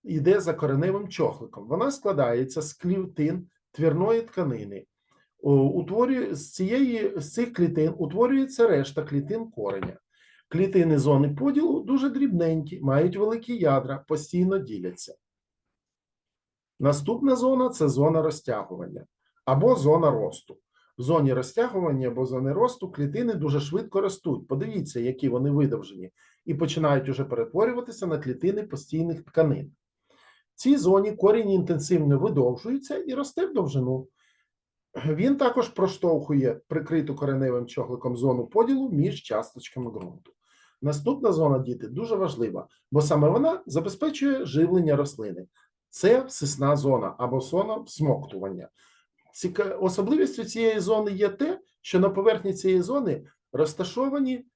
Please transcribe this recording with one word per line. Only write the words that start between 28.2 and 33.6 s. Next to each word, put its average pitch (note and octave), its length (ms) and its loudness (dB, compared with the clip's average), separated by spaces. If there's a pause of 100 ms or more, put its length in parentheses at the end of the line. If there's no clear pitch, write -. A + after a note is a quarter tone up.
постійних D#3+ 600 -6
тканин. - 480 0 (840)
В - 60 -20
цій C#4 160 6
зоні G3 340 4
корінь G#3+ 380 4
інтенсивно D3+ 680 2
видовжується E3+ 800 0
і D4+ 160 -6
росте C#4+ 320 -4
в - 80 -8
довжину. C3+ 540 -2 (960)